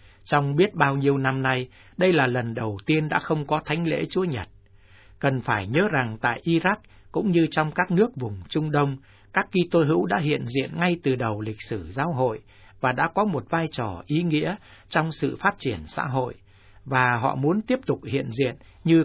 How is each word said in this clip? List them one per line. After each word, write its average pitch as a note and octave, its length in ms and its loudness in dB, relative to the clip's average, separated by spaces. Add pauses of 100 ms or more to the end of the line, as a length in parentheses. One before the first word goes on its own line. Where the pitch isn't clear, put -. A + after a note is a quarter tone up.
(240)
Trong C#3+ 320 0
biết F#3+ 200 4
bao C#3+ 200 2
nhiêu C#3 220 2
năm C3+ 240 0
nay, C3 260 -2 (300)
đây F3+ 160 4
là C#3+ 140 4
lần A#2+ 260 -2
đầu A2 320 -4
tiên D#3 240 2
đã E3 100 0
không D3+ 280 -2
có D3+ 180 0
thánh E3 220 -2
lễ D3 220 -2
Chúa F#3 140 -2
Nhật. C3+ 240 -4 (720)
Cần C3+ 220 0
phải G#2+ 260 -2
nhớ C3+ 140 2 (100)
rằng A#2+ 300 -2
tại A#2+ 240 -2
Iraq, E3 300 2 (360)
cũng F#3+ 200 0
như E3 200 4
trong D#3 200 0
các F3+ 200 -2
nước G3+ 240 2
vùng G#2+ 340 -8
Trung D#3 220 -2
Đông, C#3+ 260 0 (360)
các - 180 0
Kitô F3 320 2
hữu D#3+ 220 2
đã F#3+ 120 0
hiện C#3+ 300 -2
diện C3 320 -2
ngay F3 240 2
từ C3 120 2
đầu A2 260 -2
lịch G#2+ 200 -8
sử F#2+ 280 -8
giáo C#3+ 240 -4
hội B2 260 0 (420)
và B2+ 100 2
đã C#3 160 0
có G3 180 0
một D3+ 240 -2
vai E3 220 0
trò G2 340 -6
ý D#3 180 0
nghĩa D#3 320 0 (340)
trong D#3+ 220 0
sự - 280 -4
phát G3+ 180 0
triển A2 280 -4
xã - 180 -8
hội, B2+ 300 -2 (520)
và B2+ 360 2
họ C#3 140 0
muốn D3+ 260 2
tiếp B3+ 240 -2
tục - 200 -2
hiện C3+ 260 -2
diện B2 240 0 (280)
như E3 220 6